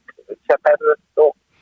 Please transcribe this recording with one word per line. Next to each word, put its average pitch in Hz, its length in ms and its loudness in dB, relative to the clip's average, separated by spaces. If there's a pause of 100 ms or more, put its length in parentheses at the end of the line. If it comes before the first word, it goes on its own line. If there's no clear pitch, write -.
(460)
Cseperről 151 500 0 (180)
szó. 151 200 2 (280)